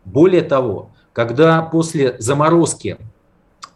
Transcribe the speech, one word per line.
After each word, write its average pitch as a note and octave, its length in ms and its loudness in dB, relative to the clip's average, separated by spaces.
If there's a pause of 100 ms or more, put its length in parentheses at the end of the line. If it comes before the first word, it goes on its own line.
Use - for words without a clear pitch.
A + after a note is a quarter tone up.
Более D#3+ 380 2
того, B2 480 -4 (220)
когда D3+ 500 2
после D#3+ 560 -2
заморозки C#3+ 800 0 (760)